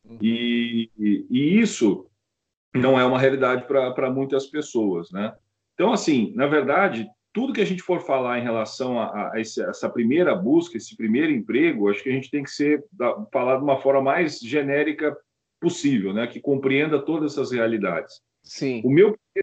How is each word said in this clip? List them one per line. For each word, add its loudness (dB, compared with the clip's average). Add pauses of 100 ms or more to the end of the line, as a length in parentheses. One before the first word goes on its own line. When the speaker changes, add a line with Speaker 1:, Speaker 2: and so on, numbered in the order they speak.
Speaker 1:
Uhum. -20
Speaker 2:
E, 0
e, 0
e 4
isso 0 (680)
não 4
é 6
uma 4
realidade 2
pra, 2
pra -2
muitas -2
pessoas, -4
né? -6 (400)
Então, 2
assim, 0
na 2
verdade, 0 (280)
tudo -4
que -2
a 2
gente -4
for -2
falar -2
em -4
relação -4
a, -6
a -4
esse, -6
essa -6
primeira 2
busca, 0
esse -12
primeiro 0
emprego, 2
acho -2
que -6
a 0
gente -4
tem -4
que -12
ser, 2 (100)
da, 0 (200)
falar 2
de -4
uma 2
forma 4
mais 0
genérica -2 (460)
possível, 0
né? -2
Que -14
compreenda 0
todas -2
essas -4
realidades. -2 (180)
Speaker 1:
Sim. -6
Speaker 2:
O 2
meu, 6 (240)